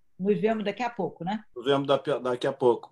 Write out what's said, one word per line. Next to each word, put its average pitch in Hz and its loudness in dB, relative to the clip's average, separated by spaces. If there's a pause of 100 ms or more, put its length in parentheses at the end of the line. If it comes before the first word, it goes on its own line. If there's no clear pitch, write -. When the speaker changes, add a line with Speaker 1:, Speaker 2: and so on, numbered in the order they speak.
(180)
Speaker 1:
nos 185 0
vemos 214 0
daqui 202 -4
a 240 -4
pouco, 170 -6
né? 208 -6 (100)
Speaker 2:
Nos 120 -12
vemos 139 2
daqui 139 2
a, 127 0
daqui 123 -4
a 135 0
pouco. 120 2